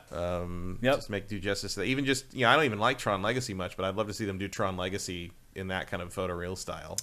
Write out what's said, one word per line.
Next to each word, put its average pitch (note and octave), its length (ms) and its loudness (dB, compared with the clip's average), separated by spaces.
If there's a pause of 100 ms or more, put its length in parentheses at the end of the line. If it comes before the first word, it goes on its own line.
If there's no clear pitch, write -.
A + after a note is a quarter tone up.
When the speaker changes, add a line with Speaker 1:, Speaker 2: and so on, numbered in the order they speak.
(120)
Speaker 1:
Um, F2 720 -2
Speaker 2:
Yep. B2 140 6
Speaker 1:
just - 140 -4
make, G2+ 180 -4
do G#2 120 -6
justice G2 360 -2
to - 40 -4
that. F#2+ 80 0
Even C3+ 180 2
just, C3+ 280 0
you B2+ 80 -4
know, A#2 80 8
I B2+ 60 10
don't D#3 100 6
even A2 140 2
like B2+ 200 4
Tron G2 220 2
Legacy A#2+ 340 0
much, F2+ 220 -4
but F#2 80 0
I'd F#2+ 100 0
love G#2 120 2
to G#2 60 -6
see A2 120 -4
them F#2+ 120 -2
do G2 120 -2
Tron F#2+ 280 0
Legacy F#2 540 -4 (240)
in F#2+ 140 -4
that F#2+ 200 -2
kind F#2 140 -4
of F2 100 -8
photoreal F2+ 440 -2
style. E2 460 -8